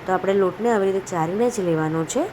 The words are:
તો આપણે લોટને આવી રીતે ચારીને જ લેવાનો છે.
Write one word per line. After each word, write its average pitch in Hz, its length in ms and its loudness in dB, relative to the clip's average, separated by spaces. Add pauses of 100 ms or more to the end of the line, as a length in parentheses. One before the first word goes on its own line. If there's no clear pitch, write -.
તો 190 140 0
આપણે 190 260 0
લોટને 208 320 0
આવી 196 160 2
રીતે 190 240 -4
ચારીને 180 400 0
જ 185 160 -2
લેવાનો 160 420 0
છે. 302 200 0